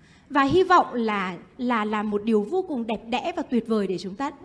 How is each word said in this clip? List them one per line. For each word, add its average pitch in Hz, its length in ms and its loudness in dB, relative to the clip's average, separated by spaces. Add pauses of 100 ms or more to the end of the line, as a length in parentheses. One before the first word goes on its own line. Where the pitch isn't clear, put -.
(300)
Và 269 140 4
hy 311 200 4
vọng 359 300 4
là, 208 440 -2 (200)
là, 240 280 0
là 214 180 -2
một 208 200 -2
điều 220 200 4
vô 359 240 -2
cùng 233 200 -6
đẹp 226 220 -4
đẽ 247 260 -2
và 311 80 -2
tuyệt 226 240 -2
vời 208 200 0
để 180 100 -2
chúng 185 180 -10
ta 277 160 -6 (140)